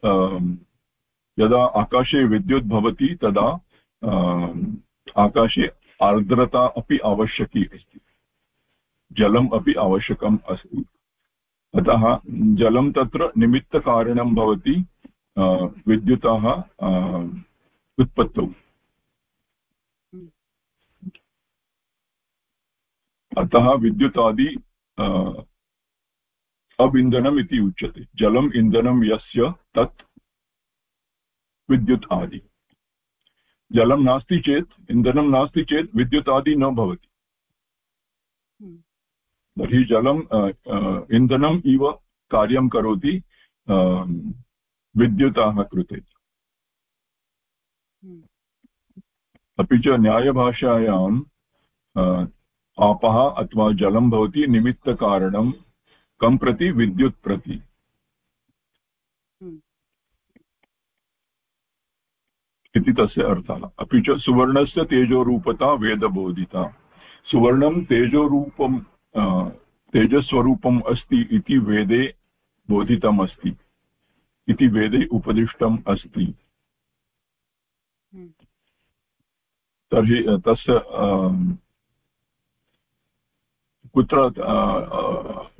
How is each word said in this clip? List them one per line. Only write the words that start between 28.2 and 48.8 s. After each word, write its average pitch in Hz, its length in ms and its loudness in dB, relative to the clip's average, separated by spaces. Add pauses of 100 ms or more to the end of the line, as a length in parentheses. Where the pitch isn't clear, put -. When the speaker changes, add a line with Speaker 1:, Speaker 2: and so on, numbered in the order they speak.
Speaker 1:
इन्धनं 113 500 2
यस्य 117 500 -2 (200)
तत् - 460 -4 (1500)
विद्युत् 247 420 0
आदि। - 280 -6 (1300)
जलं 120 300 4
नास्ति 131 360 0
चेत्, - 520 -4
इन्धनं 127 320 2
नास्ति 143 420 0
चेत् 151 320 -4
विद्युत् 127 320 -2
आदि 139 280 0
न 135 80 2
भवति। 131 440 -4 (1600)
Speaker 2:
हम्म। 170 140 -20 (800)
Speaker 1:
तर्हि 123 260 2
जलं, 120 380 2
अ, 104 300 -2 (180)
अ, 95 420 -4
इन्धनम् 139 540 2
इव 135 340 2 (300)
कार्यं 123 380 2
करोति, 113 540 -2 (460)
अ, 92 360 2 (920)
विद्युतः 110 680 2
कृते। - 400 -8 (2000)
Speaker 2:
हम्म। 175 180 -20 (1400)